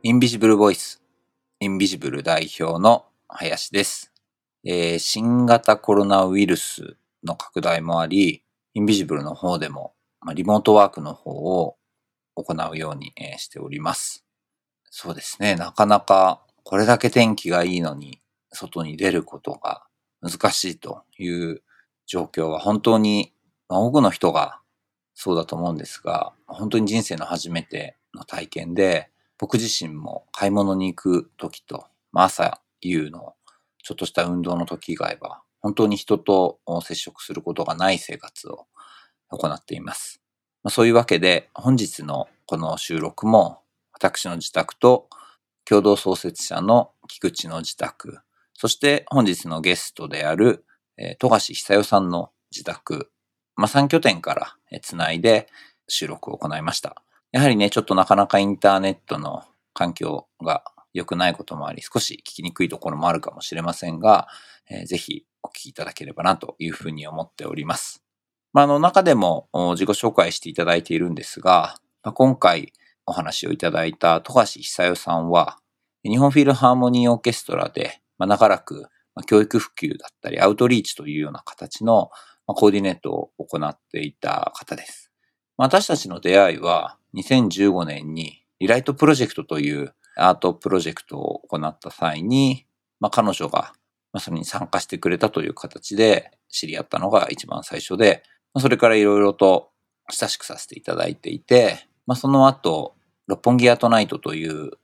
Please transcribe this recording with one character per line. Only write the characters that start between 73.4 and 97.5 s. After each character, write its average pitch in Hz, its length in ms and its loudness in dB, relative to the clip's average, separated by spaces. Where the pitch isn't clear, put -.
を 85 60 -4
い 82 60 -4
た 85 140 -2
だ 82 140 -2
い 82 80 -4
た 82 280 2
富 - 120 -14
樫 117 280 2
久 - 220 -4
代 90 120 2
さ - 180 -6
ん 82 160 -2
は、 85 300 2
日 107 140 0
本 139 140 6
フ 139 80 6
ィ 143 60 6
ル 139 80 4
ハ 127 180 4
ー 127 40 4
モ 123 140 2
ニ 123 200 4
ー - 20 4
オ 117 60 2
ー - 20 -8
ケ 117 140 0
ス - 120 -10
ト 87 120 -6
ラ 87 100 -2
で、 - 340 -8
ま - 60 -2
あ、 95 40 -2
長 104 200 6
ら 98 120 4
く、 - 240 -16
ま - 60 -12
あ、 - 20 -12
教 107 180 6
育 107 180 0
普 - 180 -8
及 - 200 -6
だ - 120 -20
っ - 120 -20
た - 80 -10
り、 - 100 -6
ア 95 80 4
ウ 104 80 4
ト 123 140 4
リ 123 100 4
ー 98 40 -4
チ - 120 -10
と 76 120 -14
い 76 100 -8
う - 20 -4
よ 76 100 -6
う - 40 -14
な - 120 -16
形 - 380 -14
の、 110 260 4
ま 104 60 -4
あ、 - 20 -4
コ 107 120 6
ー 104 40 8
デ 101 80 0
ィ - 20 -2
ネ 95 100 -2
ー 87 80 -8
ト - 140 -8
を - 240 -8
行 - 220 -10
っ 76 180 -6
て - 140 -8
い - 80 -10
た - 420 -4
方 - 220 -12
で - 80 -16
す。 - 260 -20
ま 131 80 2
あ、 - 20 2
私 196 200 4
た 156 100 -2
ち - 100 -10
の 87 140 -12
出 92 180 6
会 92 160 6
い - 40 -12
は、 85 380 -2
二 95 100 -10
千 123 260 2
十 98 220 2
五 90 120 0
年 76 300 -8
に 80 300 -12
リ 92 80 -2
ラ 143 100 6
イ 131 60 -2
ト 143 100 -2
プ 147 140 4
ロ 151 80 8
ジ 127 100 0
ェ - 20 -8
ク - 60 -10
ト 147 100 -10
と - 160 -6
い 73 240 -4
う 67 120 -12
ア 90 160 4
ー 87 40 4
ト 90 180 0
プ 87 160 -6
ロ 92 100 2
ジ 80 120 -6
ェ - 20 -12
ク - 100 -16
ト - 140 -16
を - 300 -8
行 78 100 -8
っ 78 220 -6
た 82 100 -14
際 80 320 -6
に、 131 460 2
ま 104 80 -2
あ、 - 20 0
彼 104 240 2
女 80 160 -6
が、 - 240 -4
ま 104 40 -10
あ、 - 20 -8
そ - 100 -14
れ 85 80 -6
に 80 80 -8
参 87 220 -8
加 95 120 -2
し - 60 -8
て 80 140 -12
く 90 100 -2
れ 87 80 0
た 107 140 2
と - 100 -4
い 80 60 -6
う - 80 -10
形 - 400 -14
で 107 360 4
知 - 200 -8
り 80 100 -8
合 - 60 -8
っ - 40 -14
た - 120 -4
の 98 100 -4
が 101 220 4
一 - 160 -12
番 - 160 -10